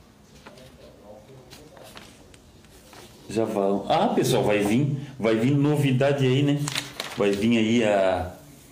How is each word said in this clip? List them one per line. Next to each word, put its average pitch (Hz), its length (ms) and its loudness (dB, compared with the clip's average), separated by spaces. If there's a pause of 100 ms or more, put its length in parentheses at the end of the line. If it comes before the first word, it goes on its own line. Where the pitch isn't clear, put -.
(3250)
já 113 160 -2
fal-, 98 440 -2
ah, 170 200 2
pessoal, 123 340 0
vai 104 160 2
vir, 110 360 0 (240)
vai 113 160 2
vir 123 160 2
novidade 139 760 2
aí, 131 180 2
né? 143 160 2 (580)
Vai 101 140 2
vir 113 260 2
aí 113 260 2
a, 92 480 0 (400)